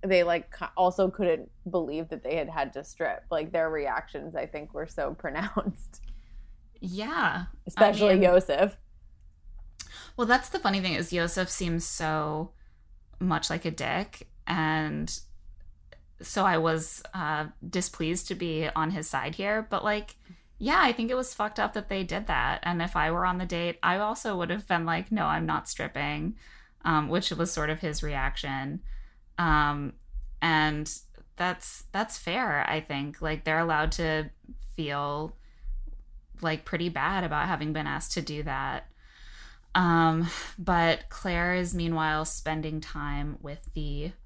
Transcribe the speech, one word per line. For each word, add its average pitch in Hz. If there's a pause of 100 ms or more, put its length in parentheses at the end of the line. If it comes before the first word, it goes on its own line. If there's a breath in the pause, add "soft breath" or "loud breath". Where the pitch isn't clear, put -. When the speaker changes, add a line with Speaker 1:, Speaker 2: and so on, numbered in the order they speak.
Speaker 1:
they, 190
like, 170
co-, - (100)
also 185
couldn't 175 (220)
believe 160
that 156
they 135
had 151
had 147
to 151
strip. -
Like, 156
their 165
reactions, 147
I 139
think, 151
were 156
so 143
<laughs> 165
pronounced. 175 (800 soft breath)
Speaker 2:
Yeah. 196 (240)
Speaker 1:
Especially 208
Speaker 2:
I 190
mean, 190
Speaker 1:
Yosef. 180 (1400 loud breath)
Speaker 2:
Well, 240
that's 240
the -
funny 196
thing 185
is 170
Yosef 175
seems 170
so 156 (680)
much 165
like 165
a 165
dick. 156 (200)
And 156 (1040)
so -
I 180
was, 160 (120)
uh, 156 (200)
displeased 180
to 190
be 160
on 160
his 156
side 143
here. 214
But, -
like, 214 (440 loud breath)
yeah, 285
I 285
think 233
it 247
was 254
fucked 208
up 208
that 208
they 190
did 185
that. 135
And 175
if 175
I 156
were 175
on 180
the 180
date, 170
I 180
also 214
would 170
have 202
been 170
like, 165
"No, 202
I'm 156
not 156
stripping," 147 (500 soft breath)
um, 151
which 175
was 165
sort 151
of 160
his 151
reaction. 139 (560 soft breath)
Um, 147 (480)
and 151 (440)
that's, -
that's 214
fair, 180
I 156
think. 143
Like, 156
they're 160
allowed 160
to 156 (460)
feel, 143 (1040 soft breath)
like, 156
pretty 175
bad 170
about 151
having 151
been 151
asked 143
to 170
do 151
that. 135 (840 loud breath)
Um, 165 (320 loud breath)
but 170
Claire 175
is 175
meanwhile 160
spending 156
time 143
with 143 (120)
the 143 (140)